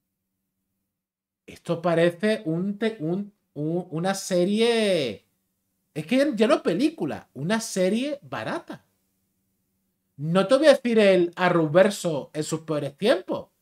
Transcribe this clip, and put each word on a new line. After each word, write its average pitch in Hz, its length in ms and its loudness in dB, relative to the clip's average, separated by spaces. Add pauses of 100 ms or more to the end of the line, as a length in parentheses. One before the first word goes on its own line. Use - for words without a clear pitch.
(1500)
esto - 360 -8
parece 175 640 0
un 185 340 -4
te-, 220 220 -2
un, 185 320 -4 (200)
un, 165 380 -4
una 180 240 -2
serie... 190 1120 0 (680)
Es 151 140 -8
que 277 260 2
ya 220 140 2
no 311 160 2
película, 185 720 -2
una 196 260 -4
serie 220 640 -2
barata. 151 600 -10 (1300)
No 170 300 0
te 262 100 4
voy 302 80 2
a 285 80 10
decir 233 240 0
el 185 380 4
Arrowverso 170 960 2
en 156 100 -6
sus 156 180 -6
peores 147 360 -6
tiempos, 302 520 -2 (120)